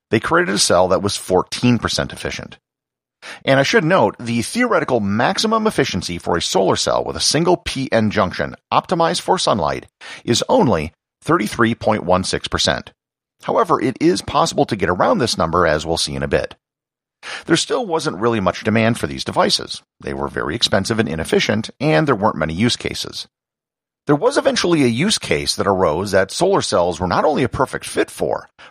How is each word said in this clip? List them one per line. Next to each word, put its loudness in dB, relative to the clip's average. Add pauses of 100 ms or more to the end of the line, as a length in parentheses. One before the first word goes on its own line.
(100)
they 2
created 0
a 0
cell 4
that 2
was -2
fourteen 2
percent -4
efficient. -10 (840)
And 4
I 4
should 2
note, 2
the -2
theoretical 0
maximum 0
efficiency -2
for -2
a 0
solar 2
cell 0
with -6
a -6
single 2
P -6
N 2
junction -2 (160)
optimized 0
for 0
sunlight 0 (380)
is 0
only 2 (300)
thirty-three 2
point -2
one 0
six -4
percent. -2 (500)
However, 0
it -2
is 2
possible 0
to -4
get 0
around 2
this -2
number, 2
as 2
we'll -2
see -4
in -4
a -4
bit. -2 (880)
There 2
still -2
wasn't -4
really 0
much -2
demand 2
for -6
these -6
devices. -2 (180)
They -8
were -6
very -4
expensive 0
and 2
inefficient, 0 (100)
and 2
there 4
weren't 0
many -2
use 0
cases. -8 (800)
There 4
was 2
eventually 2
a 6
use 0
case -2
that -2
arose 2
that 2
solar 2
cells 0
were -2
not 2
only 2
a 0
perfect -2
fit -4
for, -4 (220)